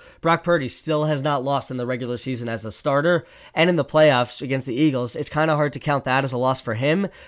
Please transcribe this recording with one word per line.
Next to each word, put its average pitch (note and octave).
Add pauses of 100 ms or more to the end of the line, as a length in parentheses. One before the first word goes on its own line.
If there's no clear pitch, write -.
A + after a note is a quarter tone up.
(200)
Brock E3
Purdy E3+
still D3+
has D3+
not C#3+
lost C3+
in B2+
the B2
regular B2
season A#2+
as A2+
a G#2+
starter, D3 (280)
and E3+
in F3
the C#3
playoffs C#3+
against C3+
the A#2
Eagles, C3
it's -
kinda D#3
hard D3
to C#3+
count C#3+
that C3+
as B2+
a B2+
loss B2+
for A#2
him D#3 (200)